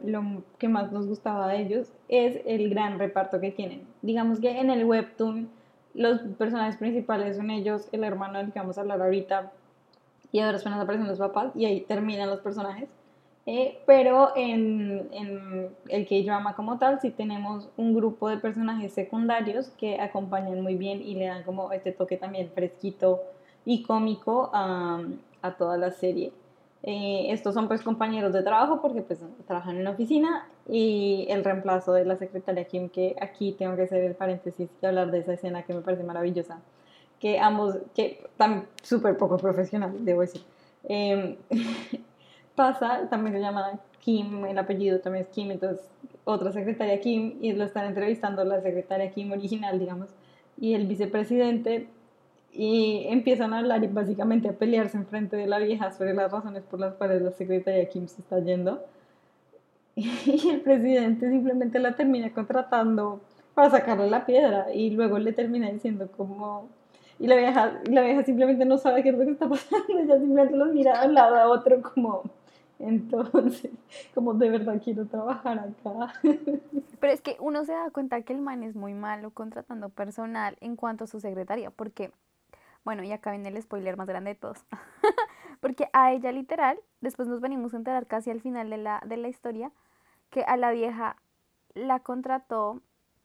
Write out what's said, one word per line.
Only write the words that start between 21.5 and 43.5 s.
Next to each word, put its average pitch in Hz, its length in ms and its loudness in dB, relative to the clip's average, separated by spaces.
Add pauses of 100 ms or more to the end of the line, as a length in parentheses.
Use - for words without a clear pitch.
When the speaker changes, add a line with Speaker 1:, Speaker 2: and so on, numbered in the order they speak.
Speaker 1:
este 190 200 -6
toque 185 260 -4
también 185 360 -8
fresquito 185 680 0 (420)
y 233 200 0
cómico 220 680 0
a, 180 480 -2 (400)
a 185 120 -6
toda 175 260 0
la 185 140 0
serie. 180 400 -2 (500)
Eh, 202 480 -4
estos 214 240 -2
son, 220 140 0
pues, 220 140 -2
compañeros 220 520 0
de 190 80 2
trabajo 226 400 4
porque, 240 200 0
pues, 170 160 -6 (280)
trabajan 175 300 -6
en 185 80 -2
la 196 60 -2
oficina, 294 560 0 (220)
y 202 600 2
el 196 160 0
reemplazo 190 480 0
de 180 140 6
la 185 100 0
secretaria 185 480 -6
Kim, 180 240 -6
que 185 320 -2
aquí 202 320 -4
tengo 185 240 -4
que 185 60 2
hacer 185 220 0
el 175 100 -2
paréntesis 180 540 -6 (120)
y 190 60 0
hablar 185 240 2
de 175 80 2
esa 175 160 -2
escena 175 300 -6
que 175 100 -6
me 170 80 -6
parece 180 200 -2
maravillosa, 175 580 -4 (600)
que 208 200 2
ambos, 208 360 4 (180)
que - 300 -2 (140)
tan 214 280 2 (160)
súper 208 360 2
poco 185 200 2
profesional, 185 540 0 (100)
debo 180 200 2
decir. 180 200 -4 (420)
Em, 202 520 0 (140)
<laughs> - 1040 -8
pasa, 254 560 0
también 214 240 -2
se 196 60 -2
llama 202 380 -4 (220)